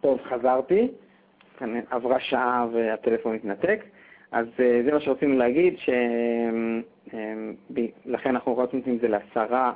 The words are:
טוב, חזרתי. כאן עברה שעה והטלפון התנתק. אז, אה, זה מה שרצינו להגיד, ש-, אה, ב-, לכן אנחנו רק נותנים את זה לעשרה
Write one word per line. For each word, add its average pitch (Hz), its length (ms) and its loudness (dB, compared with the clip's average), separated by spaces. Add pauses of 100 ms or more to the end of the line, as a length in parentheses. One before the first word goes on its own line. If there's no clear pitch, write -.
טוב, 127 140 2
חזרתי. 131 640 0 (680)
כאן 120 220 -6 (100)
עברה 127 300 0
שעה 123 540 0
והטלפון 113 640 -2
התנתק. 110 480 -4 (480)
אז, 117 160 -2 (120)
אה, 120 260 4
זה 143 60 4
מה 151 80 6
שרצינו 139 380 2
להגיד, 135 400 4
ש-, - 120 -2
אה, 117 1400 -2 (400)
ב-, 120 120 0 (200)
לכן 131 240 -2
אנחנו 123 280 -2
רק 123 160 -2
נותנים 127 220 -2
את 117 60 -2
זה 120 60 2
לעשרה 117 680 0